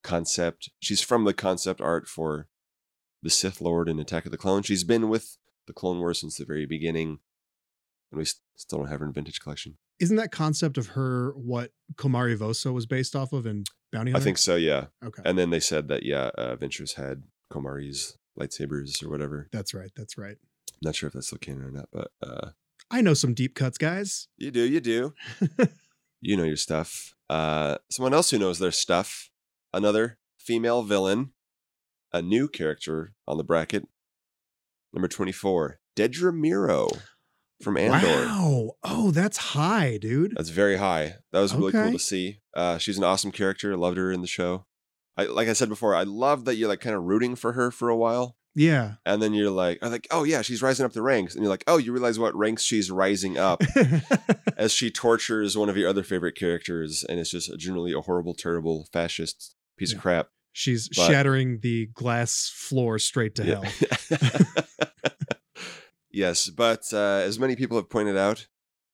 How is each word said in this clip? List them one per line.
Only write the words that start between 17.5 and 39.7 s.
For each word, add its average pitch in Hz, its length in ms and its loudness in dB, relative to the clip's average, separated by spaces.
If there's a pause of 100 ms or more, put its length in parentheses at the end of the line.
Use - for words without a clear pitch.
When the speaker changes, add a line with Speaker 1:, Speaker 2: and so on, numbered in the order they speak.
Speaker 1:
Komari's 69 680 -8 (220)
lightsabers 71 640 -6
or 76 60 -10
whatever. 73 420 -8
Speaker 2:
That's 104 220 -8
right, 95 220 -14
that's - 220 -14
right. 104 200 -16 (440)
Speaker 1:
Not 78 140 -4
sure 78 120 -6
if 69 60 -10
that's 65 140 -12
still - 120 -10
canon 67 240 -12
or 67 80 -12
not, 69 220 -12
but, - 180 -10 (120)
uh, - 260 -10 (400)
Speaker 2:
I 247 120 0
know 185 120 6
some 127 200 2
deep 127 220 -4
cuts, 127 220 -2
guys. 185 500 -4 (100)
Speaker 1:
You 139 140 -10
do, 120 160 2
you 151 140 2
do. 120 320 0 (440)
Speaker 2:
<laughs> 240 100 6 (560)
Speaker 1:
You 98 140 0
know 87 60 2
your 78 120 0
stuff. - 600 -4 (160)
Uh, 78 480 0 (100)
someone 131 240 -2
else 165 160 4
who 127 80 2
knows 92 220 0
their 90 120 0
stuff, - 600 -2 (420)
another 107 460 0 (180)
female 117 460 0
villain, 101 480 0 (840)
a 87 80 0
new 110 260 2
character 80 680 -6 (140)
on 76 100 -4
the 80 60 -2
bracket, 82 440 0 (1080)
number 90 140 0
twenty-four, 92 720 -2 (180)
Dedra 139 340 2
Meero 156 680 2 (640)
from 104 120 0
Andor. 135 520 4
Speaker 2:
Wow. 147 560 2
Oh, 214 260 2
that's 180 280 2
high, 151 600 0